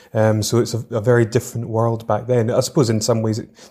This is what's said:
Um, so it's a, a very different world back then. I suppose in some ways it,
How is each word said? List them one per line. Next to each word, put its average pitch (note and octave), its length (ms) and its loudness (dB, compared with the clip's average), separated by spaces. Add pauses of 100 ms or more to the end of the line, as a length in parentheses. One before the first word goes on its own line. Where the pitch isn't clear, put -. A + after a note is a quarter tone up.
(140)
Um, G#2+ 280 2
so A2 160 0
it's A#2 160 0
a, A2+ 160 -4
a A#2 120 -4
very A#2+ 220 4
different A2+ 460 -4
world A2+ 380 -2
back A#2 180 -2
then. A#2 240 0
I A#2 120 2
suppose A#2+ 280 0
in A2 120 0
some A2+ 200 0
ways A2 160 0
it, - 120 -12 (220)